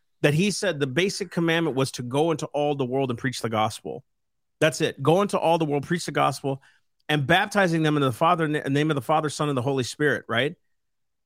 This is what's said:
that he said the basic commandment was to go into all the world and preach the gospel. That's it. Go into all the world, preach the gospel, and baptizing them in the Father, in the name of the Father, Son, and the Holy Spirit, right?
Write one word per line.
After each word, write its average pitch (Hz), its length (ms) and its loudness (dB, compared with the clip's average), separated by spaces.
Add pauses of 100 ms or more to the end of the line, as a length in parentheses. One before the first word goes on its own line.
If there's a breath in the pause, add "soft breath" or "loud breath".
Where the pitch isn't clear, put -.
(220)
that 147 140 4
he 196 160 2
said 175 280 -2
the 143 80 0
basic 180 440 -2
commandment 165 440 0
was 131 180 0
to 123 100 -10
go 143 260 0
into 160 180 -2
all 147 280 -2
the 139 100 -2
world 131 240 -2
and 117 80 -4
preach 127 240 -4
the 113 80 -4
gospel. 110 540 -4 (560)
That's 156 220 2
it. 139 200 -2
Go 165 220 4
into 196 160 -2
all 165 180 2
the 165 80 0
world, 143 220 -2
preach 175 180 -2
the 160 60 -6
gospel, 139 500 -2 (480 soft breath)
and 147 160 2
baptizing 180 560 2
them 151 160 2
in 143 60 2
the 131 80 2
Father, 165 340 2
in 147 60 -2
the 147 180 -2
name 147 220 2
of 147 40 0
the 131 60 -2
Father, 151 280 0
Son, 147 200 -2
and 139 80 0
the 117 60 -2
Holy 135 200 0
Spirit, 135 460 -2
right? 127 260 0 (720)